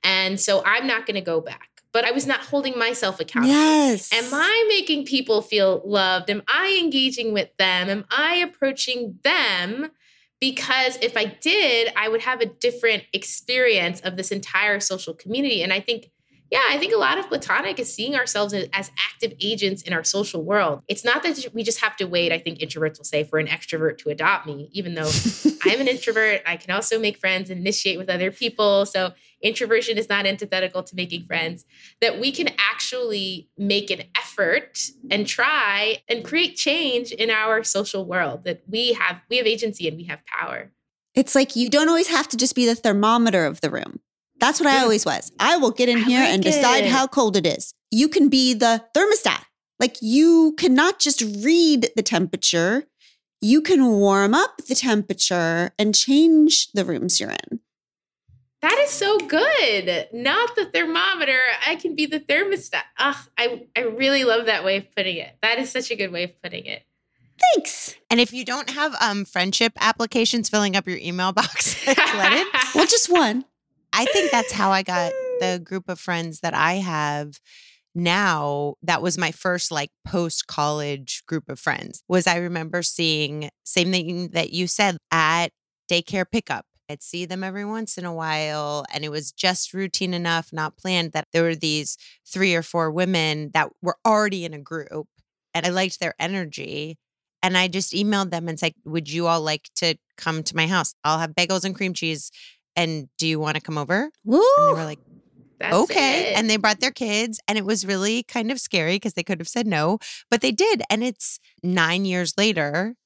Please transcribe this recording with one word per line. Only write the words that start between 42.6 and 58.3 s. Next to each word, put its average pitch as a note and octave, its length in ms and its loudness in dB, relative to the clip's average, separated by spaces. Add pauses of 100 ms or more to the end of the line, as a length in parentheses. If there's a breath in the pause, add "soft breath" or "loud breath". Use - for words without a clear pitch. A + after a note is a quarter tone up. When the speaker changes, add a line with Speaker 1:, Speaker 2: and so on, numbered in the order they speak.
Speaker 2:
the A#3 100 4
thermometer G#3+ 720 4
of D3 160 -4
the D3+ 80 0
room. - 280 -10 (400)
That's C#4 220 4
what D#4+ 80 4
I C4+ 120 6
Speaker 1:
Mm. - 20 4
Speaker 2:
always A3 240 2
was. - 340 -2
"I C#4+ 160 4
will C4+ 140 4
get B3 180 2
in A#3+ 100 4
Speaker 1:
I A3+ 40 2
Speaker 2:
here B3 180 4
Speaker 1:
like C4 80 4
Speaker 2:
and F#3+ 140 2
decide C4 420 4
Speaker 1:
it. A3+ 60 2
Speaker 2:
how C4 160 4
cold A3 320 2
it E3+ 80 0
is." - 260 -2 (180)
You A#3+ 180 4
can D4+ 200 6
be B3+ 240 4
the A3+ 320 2 (100)
thermostat. G4+ 500 2 (360)
Like, A3+ 220 0
you D#4 560 6
cannot D#4+ 400 4
just C#4+ 240 0
read A#3+ 760 2
the A3 60 2
temperature. F#3+ 840 0 (540 soft breath)
You C4 220 6
can D4+ 300 6
warm G3+ 420 6
up F#4+ 340 2
the C4 60 0
temperature F3 1040 0
and G#3+ 160 2
change D#4 800 6
the G3 120 0
rooms F3 340 0
you're G#2 120 -4
in. - 300 -8 (1000)